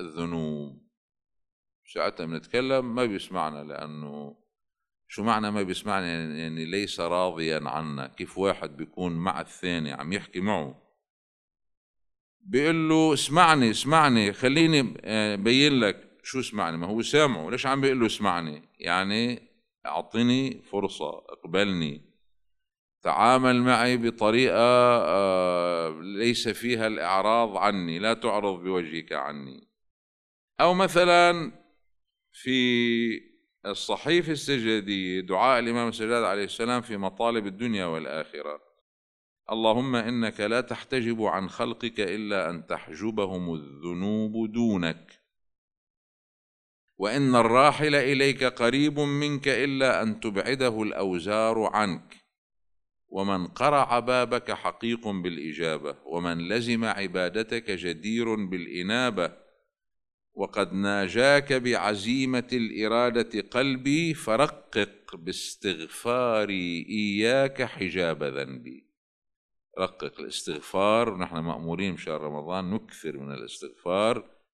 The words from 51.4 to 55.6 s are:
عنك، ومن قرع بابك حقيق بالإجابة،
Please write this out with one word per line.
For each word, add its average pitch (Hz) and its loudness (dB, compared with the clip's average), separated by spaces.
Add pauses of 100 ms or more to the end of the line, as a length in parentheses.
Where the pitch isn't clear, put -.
عنك، 101 -2 (920)
ومن 95 -2
قرع 127 2
بابك 120 0
حقيق 113 -4
بالإجابة، 80 -4